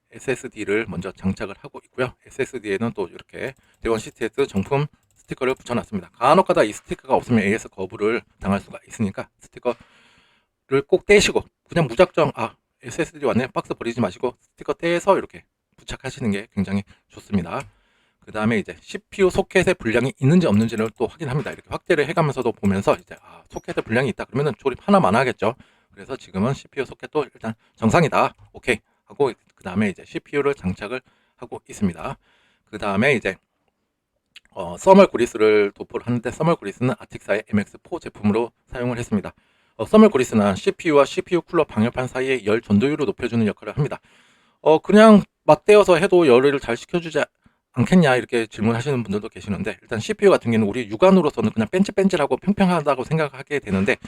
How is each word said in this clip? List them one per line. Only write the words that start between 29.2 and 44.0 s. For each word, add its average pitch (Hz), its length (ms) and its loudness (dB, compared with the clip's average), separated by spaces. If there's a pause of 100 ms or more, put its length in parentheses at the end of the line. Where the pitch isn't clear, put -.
그 - 80 -20
다음에 98 260 -4
이제 87 160 -10
씨피유를 143 500 -4
장착을 104 460 -8 (360)
하고 - 320 -16
있습니다. 151 500 -6 (460)
그 107 140 -16
다음에 107 360 0
이제, 98 220 -4 (1120)
어, 87 260 -10
서멀 190 300 8
그리스를 107 680 2
도포를 - 340 -12
하는데 120 240 -4
서멀 160 260 0
그리스는 120 420 -4
아틱사의 - 540 -6
엠엑스 101 300 -4
포 170 160 -10
제품으로 107 520 -2 (160)
사용을 123 320 -6
했습니다. 104 340 -6 (440)
어, 110 80 -4
서멀 214 260 6
그리스는 110 460 0
씨피유와 151 480 0
씨피유 175 380 -4
쿨러 165 220 -2
방열판 120 440 -4
사이의 131 380 -4
열 110 140 0
전도율을 135 460 0
높여주는 117 400 -2
역할을 101 300 -8
합니다. 143 240 -4 (600)